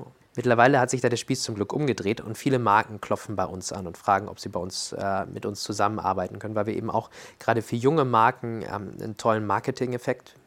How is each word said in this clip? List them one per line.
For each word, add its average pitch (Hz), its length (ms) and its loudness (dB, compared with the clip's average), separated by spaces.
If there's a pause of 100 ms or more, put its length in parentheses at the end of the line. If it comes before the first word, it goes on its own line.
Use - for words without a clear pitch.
(340)
Mittlerweile 123 460 6
hat 127 100 2
sich 127 100 -2
da 127 80 2
der 120 80 2
Spieß - 260 -2
zum 117 120 -4
Glück 101 180 -2
umgedreht 120 480 -2
und 107 160 -8
viele 131 220 2
Marken 107 420 2
klopfen - 360 -4
bei 92 100 0
uns 92 260 -8
an 95 140 -8
und 85 100 -10
fragen, 101 320 2
ob 92 100 -14
sie - 120 -10
bei 92 100 -4
uns, - 320 -8
äh, 98 340 -2
mit 98 200 -8
uns 104 160 -6
zusammenarbeiten 101 760 0
können, 107 160 -8
weil 104 120 0
wir 107 100 -2
eben 110 140 -4
auch 110 180 -2 (300)
gerade 113 240 2
für - 140 -6
junge 139 280 4
Marken, 117 580 2
ähm, 101 380 -8
einen 110 160 -8
tollen 110 300 0
Marketing-Effekt 123 880 -4 (120)